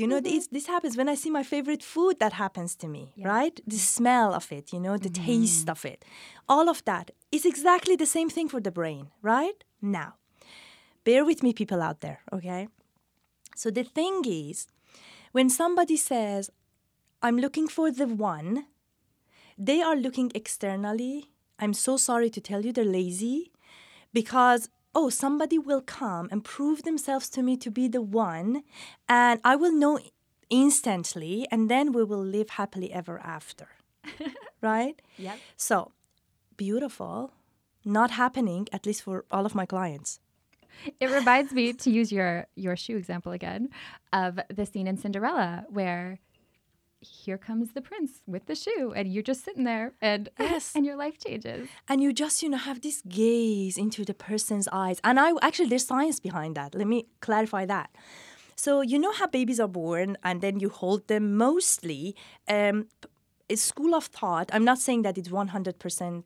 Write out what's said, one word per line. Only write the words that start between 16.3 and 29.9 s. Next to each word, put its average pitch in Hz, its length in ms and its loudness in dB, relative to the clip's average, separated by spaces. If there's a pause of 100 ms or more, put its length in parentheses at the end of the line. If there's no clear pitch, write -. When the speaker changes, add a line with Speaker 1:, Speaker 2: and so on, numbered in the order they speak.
Speaker 1:
"I'm 240 200 4
looking 302 240 0
for 320 180 0 (120)
the 277 80 2 (260)
one," 190 320 -4 (1000)
they 294 140 6
are 320 140 4 (100)
looking 254 300 -2
externally. 214 800 -4 (480)
I'm 208 100 2
so 262 240 0
sorry 233 340 2
to 208 100 -10
tell 202 240 -4
you, 247 80 -2
they're 214 280 2
lazy 196 360 -2 (720)
because, 240 500 4 (340)
"Oh, 294 140 4
somebody 302 480 0 (120)
will 269 120 2 (200)
come 180 300 -4
and 208 120 -2 (120)
prove 294 280 0
themselves 277 460 -2
to 262 180 -4
me 254 100 4
to 254 140 -8
be 254 160 0
the 247 140 -2 (280)
one, 170 200 -4 (580)
and 240 320 6 (120)
I 269 100 6
will 349 100 4 (120)
know 294 120 6 (540)